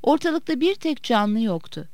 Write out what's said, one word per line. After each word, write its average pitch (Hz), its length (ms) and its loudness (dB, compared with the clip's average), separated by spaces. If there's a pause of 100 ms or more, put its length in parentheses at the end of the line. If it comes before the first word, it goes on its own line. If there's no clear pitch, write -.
Ortalıkta 320 560 2
bir 359 160 2
tek 320 280 -4
canlı 208 360 2
yoktu. 175 540 -4